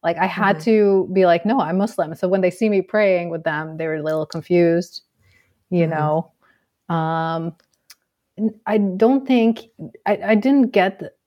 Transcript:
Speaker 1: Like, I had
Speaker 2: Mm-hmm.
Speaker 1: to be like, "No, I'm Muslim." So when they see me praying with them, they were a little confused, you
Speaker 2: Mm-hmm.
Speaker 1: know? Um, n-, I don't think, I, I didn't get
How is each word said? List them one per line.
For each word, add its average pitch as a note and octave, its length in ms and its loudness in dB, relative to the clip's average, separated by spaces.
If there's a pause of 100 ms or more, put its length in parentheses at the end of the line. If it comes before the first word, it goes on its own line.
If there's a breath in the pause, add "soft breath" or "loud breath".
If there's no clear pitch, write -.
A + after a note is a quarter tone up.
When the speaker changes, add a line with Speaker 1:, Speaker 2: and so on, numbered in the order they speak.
Speaker 1:
Like, E3+ 160 -2
I F3 80 0
had G3 300 0
Speaker 2:
Mm-hmm. D#3 80 -12
Speaker 1:
to G3+ 500 2
be F#3 120 4
like, E3+ 200 2
"No, F#3 140 0
I'm E3 180 -2
Muslim." F3+ 360 -4
So F3+ 140 -4
when F#3+ 140 2
they F#3 80 2
see A3 180 -2
me G3 140 0
praying F#3 480 0
with E3 140 -8
them, D#3+ 340 -6
they E3 80 -4
were D#3 100 -4
a D3+ 60 -6
little D#3 240 -2
confused, E3+ 760 0 (680)
you F3 160 0
Speaker 2:
Mm-hmm. D#3 40 -4
Speaker 1:
know? D#3 420 -2 (640)
Um, E3 600 -4 (840)
n-, G#3+ 280 -4
I G#3+ 120 0
don't A3 480 2
think, A#3 380 2 (420)
I, G3+ 180 0
I G#3 100 2
didn't B3+ 380 2
get - 440 -2 (100)